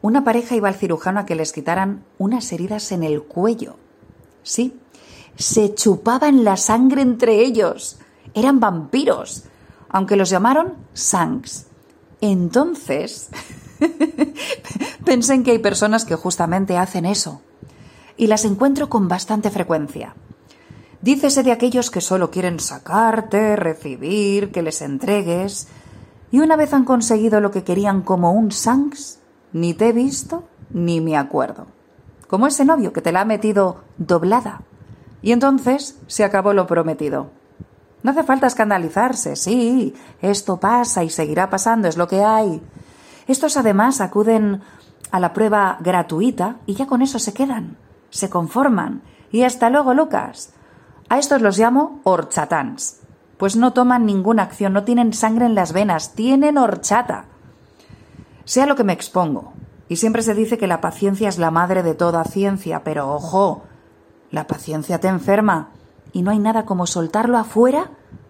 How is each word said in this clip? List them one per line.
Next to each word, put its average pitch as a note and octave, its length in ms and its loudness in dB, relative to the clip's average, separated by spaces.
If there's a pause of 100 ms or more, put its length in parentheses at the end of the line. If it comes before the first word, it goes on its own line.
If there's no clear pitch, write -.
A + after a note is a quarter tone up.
una B3 220 2
pareja A#3 320 0
iba G#3 120 0
al F#3+ 60 0
cirujano F#3 460 -4
a G3 80 -8
que F3 80 -4
les D#3 180 -6
quitaran F#3 520 -4 (120)
unas A3 340 -4
heridas G3 400 -8
en F3 120 -2
el D3+ 180 -2
cuello. A3 540 -4 (680)
Sí, - 380 -4 (560)
se G#3 400 0
chupaban B3+ 680 4
la G3 140 2
sangre B3+ 460 2
entre A#3 420 4
ellos. A3 540 -2 (340)
Eran C4 260 4
vampiros, G3 840 -2 (460)
aunque F#3+ 260 0
los F#3 160 2
llamaron C4+ 420 2 (220)
Shanks. - 720 -4 (520)
Entonces, G3 1080 -2 (500)
<laughs> - 1300 -4
pensé C4 300 2
en B3+ 80 2
que B3 80 2
hay A3+ 80 4
personas G#3+ 440 0
que F3 120 -4
justamente F3+ 640 -2
hacen F#3 260 -4
eso. F3+ 380 -4 (760)
Y A#3 80 2
las G#3+ 180 2
encuentro C4+ 460 0
con G3+ 180 0
bastante G#3 440 -2
frecuencia. D#3+ 640 -6 (840)
Dícese C#4 440 2
de B3+ 80 4
aquellos A#3+ 400 0
que F3+ 100 -4
solo F#3 300 0
quieren F3 280 -4
sacarte, G#3+ 960 0
recibir, F#3+ 960 -2
que E3+ 120 -4
les D#3 180 -6
entregues. F3 840 -4 (640)
Y B3 80 4
una D#4+ 160 4
vez D4 180 2
han C4+ 100 4
conseguido A3+ 560 2
lo G3+ 120 2
que F#3+ 120 -4
querían G3 380 0
como F3 300 2
un G#3+ 180 4
Shanks, C#4 680 -2 (340)
ni E3+ 200 0
te G#3 160 2
he A3+ 40 2
visto, C#4 500 -2 (260)
ni E3+ 300 0
me D#3+ 160 0
acuerdo. C#3 520 -4 (600)
Como A3 200 2
ese C#4 180 2
novio C#4 260 2
que E3 100 -4
te E3+ 120 -2
la F#3 80 2
ha G#3 40 0
metido G#3+ 580 0 (140)
doblada. F3+ 640 0 (600)
Y G#3 100 0
entonces C4+ 680 2 (100)
se - 180 0
acabó G3+ 280 2
lo F#3 140 2
prometido. D3+ 640 -2 (720)
No B3 80 2
hace D4+ 120 0
falta C4+ 240 2
escandalizarse, G#3 880 -2
sí, A#3 600 0 (260)
esto F#3+ 380 -2
pasa A#3 440 2
y D#3+ 60 -4
seguirá D#3+ 400 -2
pasando, G#3+ 380 0
es D#3+ 100 -2
lo F3 100 0
que F#3+ 160 2
hay. G#3+ 380 2 (640)
Estos D4 300 0
además A3+ 440 2
acuden G#3 600 2 (500)
a F#3 80 0
la F3 140 0
prueba G#3 460 2
gratuita F3+ 840 -2
y G3 100 -6
ya C4+ 120 -4
con B3+ 140 0
eso C4+ 180 0
se G3+ 140 -6
quedan, A#3+ 440 -6 (320)
se F#3+ 200 -6
conforman. F#3+ 720 0 (300)
Y A#3 120 2
hasta B3 260 2
luego, C4 240 2
Lucas. - 600 -2 (560)
A B3 80 4
estos C#4+ 240 2
los G3 160 2
llamo C4 460 2
horchatans, D#3+ 960 -2 (380)
pues G3 180 -2
no A#3+ 160 4
toman B3 340 4
ninguna G3+ 380 2
acción, G3 300 -2
no G3+ 100 0
tienen A#3+ 300 2
sangre A3+ 320 2
en A3+ 100 2
las F3 160 0
venas, F3+ 440 -2
tienen C#4 420 2
horchata. G#3+ 680 0 (1200)
Sé - 180 0
a - 20 4
lo C#4+ 100 2
que B3+ 80 0
me F#3+ 100 2
expongo, D#3+ 600 -4 (340)
y E3+ 100 -6
siempre A3 260 0
se A3+ 100 0
dice A3 240 0
que G3+ 100 -2
la E3+ 140 -2
paciencia G3 480 -2
es E3+ 80 -4
la E3 140 2
madre F3+ 320 2
de D#3+ 100 0
toda E3+ 300 0
ciencia, F#3+ 600 -4
pero D3 300 -4
ojo, E3+ 500 -2 (680)
la D3+ 160 -6
paciencia D#3 520 -6
te F#3 80 -2
enferma, F#3+ 600 0 (440)
y F3+ 100 -2
no G3+ 80 0
hay G#3+ 80 0
nada G#3+ 260 0
como F3 220 -2
soltarlo G#3+ 500 0
afuera B3 540 2 (380)